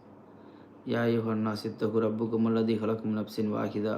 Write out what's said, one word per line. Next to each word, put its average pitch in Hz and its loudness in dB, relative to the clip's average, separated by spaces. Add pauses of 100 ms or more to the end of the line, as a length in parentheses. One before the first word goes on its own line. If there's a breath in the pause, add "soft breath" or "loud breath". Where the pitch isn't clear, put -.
(880 loud breath)
يا 120 0
أيها 113 2
الناس 110 -2
اتقوا 110 0
ربكم 113 0
الذي 113 2
خلقكم 110 -2
من 107 0
نفس - -8
واحدة 107 -2